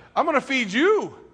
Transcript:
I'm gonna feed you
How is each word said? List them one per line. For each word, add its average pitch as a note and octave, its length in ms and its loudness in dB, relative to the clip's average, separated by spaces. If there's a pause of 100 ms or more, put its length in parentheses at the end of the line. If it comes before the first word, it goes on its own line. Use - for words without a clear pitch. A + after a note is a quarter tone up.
(160)
I'm B3+ 100 2
gonna D#4 160 2
feed A#3+ 320 -4
you C#4+ 420 0 (180)